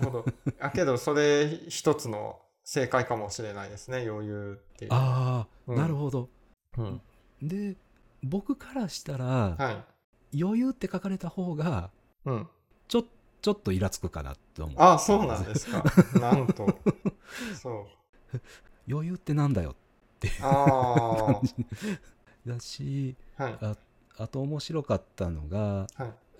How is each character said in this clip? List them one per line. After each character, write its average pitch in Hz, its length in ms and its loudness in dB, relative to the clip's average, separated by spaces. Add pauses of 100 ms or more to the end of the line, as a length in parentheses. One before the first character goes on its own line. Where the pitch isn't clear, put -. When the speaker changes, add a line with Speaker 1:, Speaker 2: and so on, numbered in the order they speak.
Speaker 1:
ほ 123 60 0
ど。 120 140 -4 (360)
あ、 139 100 -2
け 185 140 0
ど 131 140 2
そ 151 160 0
れ 147 340 4 (200)
一 - 260 2
つ 135 140 -8
の 107 320 -8 (220)
正 135 260 -2
解 123 180 2
か 120 100 -2
も 104 140 -6
し - 120 -8
れ 104 120 -8
な 98 120 -10
い 98 40 -14
で 104 60 -14
す - 140 -16
ね、 127 180 -4
余 107 180 -6
裕 104 340 -8 (140)
っ - 20 -20
て - 80 -14
い 104 40 -8
う。 - 40 -4
Speaker 2:
あ 127 540 0 (200)
ー、 - 60 -8
Speaker 1:
う - 20 -2
ん。 - 20 -2
Speaker 2:
な 151 120 0
る 160 80 -2
ほ 143 140 -4
ど。 127 180 -4 (500)
Speaker 1:
う 117 60 -2
ん。 127 160 -8 (420)
Speaker 2:
で、 190 340 -6 (460)
僕 190 340 -2
か - 180 -14
ら 240 140 -2
し - 140 -12
た 143 160 -8
ら、 127 400 0
Speaker 1:
は 131 140 0
い。 - 120 -10 (580)
Speaker 2:
余 208 160 2
裕 262 120 2
っ - 20 0
て 190 180 -6
書 185 80 -2
か 196 100 -6
れ 190 80 -2
た 180 120 -6
方 180 260 -4
が、 147 360 -2 (340)
Speaker 1:
う 135 80 -2
ん。 104 160 -4 (400)
Speaker 2:
ち - 80 2
ょ-、 233 80 2 (360)
ち - 80 -2
ょ 208 40 6
っ 202 80 -8
と 101 100 -2
イ 92 80 2
ラ 95 100 2
つ - 120 -8
く 90 100 -6
か 76 140 -8
な 67 80 -10
っ - 40 -14
て - 260 -16
思 76 100 -6
う。 - 60 -14
Speaker 1:
あ、 165 200 12
そ 208 220 4
う 190 60 0
な 110 120 -2
ん 92 60 -4
で 104 100 -4
す - 160 -4
か。 208 140 0 (160)
Speaker 2:
<laughs> - 180 6
Speaker 1:
な 120 160 4
ん 131 140 4
と。 - 180 -2 (960)
そ 107 240 -8 (460)
う。 127 80 -6 (500)
Speaker 2:
余 156 160 -4
裕 180 80 -6
っ 175 40 -8
て - 140 -4
な 147 140 4
ん 139 60 2
だ 98 100 2
よ 73 80 -6
っ - 40 -14 (440)
て - 80 -2
い - 40 2
う - 20 2 (100)
Speaker 1:
あ 127 760 4
ー。 110 140 4
Speaker 2:
感 - 100 -2
じ - 100 -2 (920)
だ 120 140 -6
し、 139 540 -6 (220)
Speaker 1:
は 135 140 -4
い。 110 100 -10
Speaker 2:
あ、 107 160 -4 (420)
あ 113 80 -8
と 131 140 -8
面 143 180 -4
白 156 240 -6
か 110 140 0
っ - 60 -4 (120)
た 87 160 -4
の 76 180 -6
が、 98 460 -2
Speaker 1:
は 131 120 -8
い。 110 60 -10 (280)